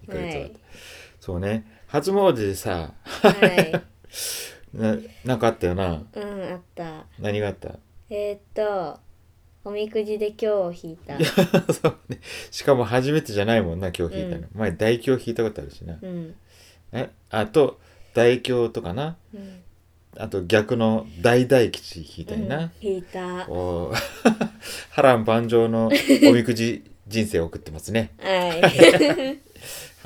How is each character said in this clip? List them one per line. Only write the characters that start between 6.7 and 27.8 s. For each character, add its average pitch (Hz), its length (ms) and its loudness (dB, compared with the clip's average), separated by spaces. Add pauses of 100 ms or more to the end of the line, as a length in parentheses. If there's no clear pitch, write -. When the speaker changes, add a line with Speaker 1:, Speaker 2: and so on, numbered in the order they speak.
Speaker 2:
た。 160 300 -12 (140)
Speaker 1:
何 104 220 -4
が 104 80 -2
あ - 20 -4
っ - 40 -8
た？ - 240 -14 (300)
Speaker 2:
え 208 240 -6
ー 202 40 -12
っ - 40 -20 (140)
と、 202 460 -4 (640)
お 202 80 -12
み 214 180 -6
く 220 140 -2
じ 214 120 -4
で 214 120 -2
今 214 100 -12
日 220 80 -4
を 190 260 0
引 170 200 -14
い 160 40 -16
た。 143 200 -14
Speaker 1:
い 143 40 -2
や、 160 60 2
<laughs> 175 480 2
そ - 140 0
う - 100 -4 (100)
ね。 127 120 -10 (320)
し - 100 -12
か 139 140 4
も 120 80 2
初 127 260 0
め 156 100 2
て 113 120 -6
じ 101 100 0
ゃ - 20 -2
な 113 120 4
い 107 60 4
も 82 120 -4
ん 87 60 -6
な、 95 80 -4
今 85 200 -4
日 95 100 -8
引 92 100 -6
い - 20 -8
た 85 80 -6
の。 85 40 -12
Speaker 2:
う - 20 -14
ん。 - 100 -16
Speaker 1:
前、 104 160 -2
大 110 300 0
凶 131 140 0
引 120 180 -4
い - 20 -10
た 117 80 -2
こ 107 80 -2
と 73 100 -10
あ 71 40 -12
る 71 80 -16
し - 120 -18
な。 82 160 -12
Speaker 2:
う 190 60 -14
ん。 175 300 -12 (560)
Speaker 1:
え、 123 180 -8 (200)
あ 107 160 -2
と、 - 340 2 (340)
大 120 280 4
凶 120 260 0
と 113 120 -8
か 92 140 -2
な。 156 220 -6 (180)
Speaker 2:
う 202 40 -16
ん。 190 240 -18 (560)
Speaker 1:
あ 113 100 -8
と、 98 160 -4
逆 107 320 2
の 110 320 0 (120)
大 123 280 4
大 120 240 4
吉 - 260 -14
引 82 240 -14
い 85 40 -14
た 107 100 -10
り 110 100 -4
な。 143 120 -4
Speaker 2:
う - 80 -4
ん、 170 40 -10 (100)
引 190 180 -4
い 175 40 -10
た。 180 480 -10
Speaker 1:
お 87 420 -4
ー。 - 40 -4 (420)
<laughs> - 520 -10
波 147 120 0
乱 120 220 6
万 113 240 2
丈 113 200 4
の 113 200 2
お 277 440 6
み - 120 4
く 123 100 0
じ 113 300 -2 (240)
人 107 180 0
生 87 140 0
を 82 60 0
送 82 120 -10
っ - 20 -20
て 78 120 -16
ま 80 80 -12